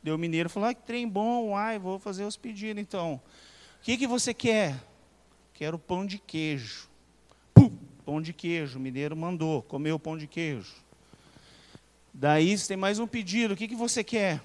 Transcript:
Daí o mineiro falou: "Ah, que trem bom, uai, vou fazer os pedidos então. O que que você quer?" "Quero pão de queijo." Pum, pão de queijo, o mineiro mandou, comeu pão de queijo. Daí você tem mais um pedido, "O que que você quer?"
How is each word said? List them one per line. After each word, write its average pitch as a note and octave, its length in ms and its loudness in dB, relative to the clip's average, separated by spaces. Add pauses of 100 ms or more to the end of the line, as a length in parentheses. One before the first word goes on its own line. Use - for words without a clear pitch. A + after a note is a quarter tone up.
Daí D#3 120 -2
o D#3+ 40 -2
mineiro E3 300 0
falou: G3+ 200 0
"Ah, B3 60 0
que - 120 -14
trem A#3+ 200 -4
bom, A3 440 0
uai, G#3+ 280 0
vou F#3+ 200 -4
fazer F#3+ 260 -6
os G#3 120 -6
pedidos G#3+ 440 -8
então. E3+ 400 -4 (600)
O - 40 -20
que G3+ 140 2
que C4 80 0
você A#3+ 260 0
quer?" G3+ 480 2 (720)
"Quero D#3 260 -6
pão F3+ 280 -2
de G3 120 -8
queijo." D3 680 -6 (640)
Pum, - 240 10 (300)
pão D3+ 160 -4
de E3 100 -8
queijo, D#3 460 -4
o - 20 -6
mineiro C#3 360 -6
mandou, D#3+ 440 -2
comeu D3+ 380 -4
pão D#3+ 180 -8
de D3+ 100 -10
queijo. C#3+ 580 -8 (1300)
Daí D#3 400 6
você - 120 -4
tem F#3+ 80 -2
mais G3+ 240 0
um A#3 80 -2
pedido, G#3+ 460 0
"O - 20 -2
que G#3+ 100 -6
que A3 80 -8
você A#3 300 0
quer?" F#3+ 400 0